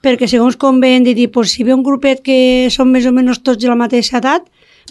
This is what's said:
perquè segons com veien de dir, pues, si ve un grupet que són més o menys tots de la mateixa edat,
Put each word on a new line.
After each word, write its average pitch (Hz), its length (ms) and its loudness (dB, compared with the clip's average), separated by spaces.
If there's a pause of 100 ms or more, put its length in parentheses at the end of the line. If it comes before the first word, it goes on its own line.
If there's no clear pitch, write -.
perquè 247 280 -2
segons 240 280 2
com 269 240 2
veien 254 200 2
de 247 120 2
dir, 240 200 0
pues, 226 160 -2
si - 160 -6
ve 262 80 2
un 262 80 0
grupet 269 400 -2
que 254 480 0
són 262 240 0
més 247 120 0
o 254 80 0
menys 254 280 0
tots 254 160 -2
de 233 120 -4
la 240 80 0
mateixa 240 440 -2
edat, 294 240 -2 (440)